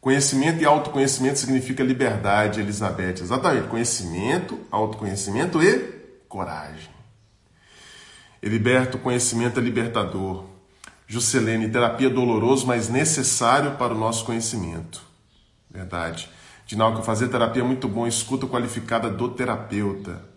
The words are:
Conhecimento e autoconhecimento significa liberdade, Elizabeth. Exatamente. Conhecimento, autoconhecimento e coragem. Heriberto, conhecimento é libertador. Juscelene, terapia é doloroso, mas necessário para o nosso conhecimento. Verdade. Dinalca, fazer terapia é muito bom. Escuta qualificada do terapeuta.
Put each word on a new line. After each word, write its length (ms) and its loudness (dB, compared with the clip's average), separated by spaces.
Conhecimento 580 2
e 60 4
autoconhecimento 720 2
significa 460 0
liberdade, 760 2
Elizabeth. 600 -2
Exatamente. 460 0
Conhecimento, 920 -2
autoconhecimento 880 -2
e 160 6
coragem. 640 -10
Heriberto, 560 2
conhecimento 640 0
é 40 2
libertador. 840 -2
Juscelene, 640 0
terapia 380 2
é 20 6
doloroso, 560 2
mas 240 0
necessário 880 2
para 180 -2
o 40 -4
nosso 280 -2
conhecimento. 760 -6
Verdade. 580 -8
Dinalca, 380 2
fazer 240 0
terapia 340 0
é 40 0
muito 220 -2
bom. 200 -2
Escuta 400 -4
qualificada 600 -4
do 220 -2
terapeuta. 960 -4